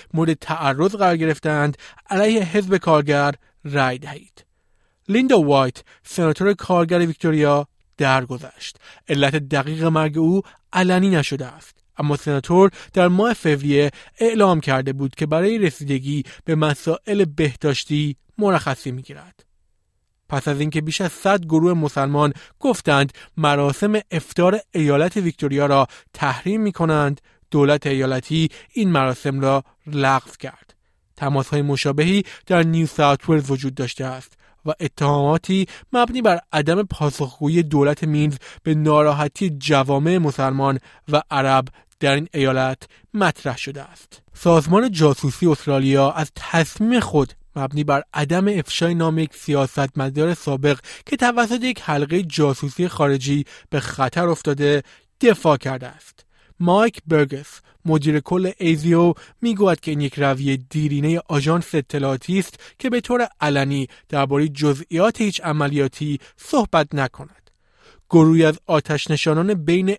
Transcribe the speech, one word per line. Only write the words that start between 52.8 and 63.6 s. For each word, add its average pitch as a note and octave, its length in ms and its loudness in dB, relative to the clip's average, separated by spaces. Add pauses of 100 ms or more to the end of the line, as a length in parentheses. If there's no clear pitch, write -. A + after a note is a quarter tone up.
خارجی C#3+ 580 0 (240)
به D3 100 -2
خطر C#3 480 -2
افتاده C#3+ 560 0 (380)
دفاع E3+ 360 4
کرده B2+ 300 -8
است. - 380 -20 (340)
مایک G3 480 2
برگس، D3 540 -2 (240)
مدیر D3+ 340 2
کل F#3 380 -2
ایزیو، E3 560 2 (280)
می‌گوید G3+ 380 0
که D#3+ 120 -8
این D3 100 -2
یک C#3+ 180 -4
رویهٔ C#3 380 0 (120)
دیرینهٔ D3+ 580 -2
آژانس D#3+ 480 -2
اطلاعاتی C#3+ 640 -4
است - 200 -8 (200)
که C4 100 -4
به A#3+ 120 -2
طور A#3+ 260 -2 (140)
علنی C#3 460 0 (220)